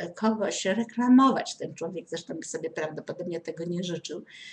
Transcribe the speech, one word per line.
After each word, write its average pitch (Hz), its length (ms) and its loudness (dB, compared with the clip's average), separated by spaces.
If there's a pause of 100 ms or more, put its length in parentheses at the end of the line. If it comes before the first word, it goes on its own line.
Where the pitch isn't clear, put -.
(140)
kogoś 214 500 0
reklamować. 240 920 6
Ten - 180 -8
człowiek 165 340 -8
zresztą - 260 -6
by 160 120 -8
sobie 160 240 -6
prawdopodobnie 165 680 -6
tego 165 240 -8
nie 175 180 -2
życzył, 165 420 -6 (280)